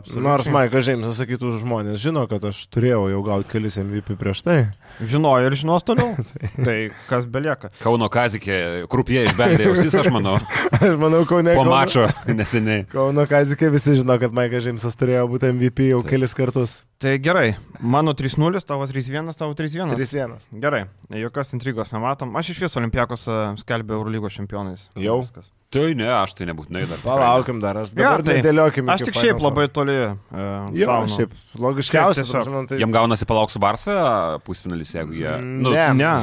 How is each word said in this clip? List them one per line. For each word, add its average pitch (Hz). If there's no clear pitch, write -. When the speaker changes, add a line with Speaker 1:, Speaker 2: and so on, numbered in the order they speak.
Speaker 1:
absoliučiai. 120
Speaker 2:
Nors 143
Maikas 131
Džeimsas 117
sakytų 123
žmonės, 107
žino, 143
kad 104
aš 101
turėjau 117
jau 98
gauti 101
kelis 107
M 98
V 104
P 101
prieš 98
tai. 170
Speaker 1:
Žinojo 131
ir 135
žinos 160
toliau. 240
Speaker 2:
<laughs> 123
Speaker 1:
Tai 113
kas 123
belieka. 131
Speaker 3:
Kauno 117
Kazikė, 95
krupjė 123
išbeldė 151
ausis, 175
aš 180
manau. 101
Speaker 2:
<laughs> -
Aš 185
manau, 156
Kaune 170
Speaker 3:
Po 135
Speaker 2:
Kauno -
Speaker 3:
mačo 131
neseniai. 110
Speaker 2:
Kauno 139
Kazikė 143
visi 143
žino, 127
kad 117
Maikas 120
Džeimsas 117
turėjo 123
būti 127
M 127
V 123
P 135
jau 123
Speaker 3:
Taip. -
Speaker 2:
kelis 131
kartus. 123
Speaker 1:
Tai 135
gerai, 143
mano 143
trys 135
nulis, 170
tavo 139
trys 131
vienas, 156
tavo 151
trys 151
vienas. 165
Speaker 2:
Trys 127
vienas. 123
Speaker 1:
Gerai, 113
jokios 117
intrigos 117
nematom. 120
Aš 160
iš 170
viso 165
Olimpiakos, 120
e, 110
skelbia 113
Eurolygos 107
čempionais. 101
Speaker 2:
Jau? 107
Speaker 1:
Viskas. -
Speaker 3:
Tai 139
ne, 113
aš 101
tai 87
nebūtinai 80
dar 82
tikrai 120
ne. 139
Speaker 2:
Palaukim 123
dar, 101
aš 107
Speaker 1:
Jo, -
Speaker 2:
dabar 220
Speaker 1:
tai 143
Speaker 2:
nedėliokim 151
Speaker 1:
aš 185
Speaker 2:
iki 120
Speaker 1:
tik -
šiaip 120
Speaker 2:
Final -
Four. 151
Speaker 1:
labai 143
toli, 139
e, 101
Speaker 2:
Jo, 202
Speaker 1:
šaunu. 110
Speaker 2:
šiaip 110
logiškiausia, 139
Speaker 1:
Šiaip 131
tiesiog. 123
Speaker 2:
ta 127
prasme, 135
tai 135
Speaker 3:
Jiem 113
gaunasi 113
palaukt 110
su 104
Barsa 113
pusfinalis, 87
jeigu 80
jie, 78
Speaker 2:
Mm, 131
Speaker 3:
nu, 127
Speaker 2:
ne, 156
Speaker 1:
ne. 147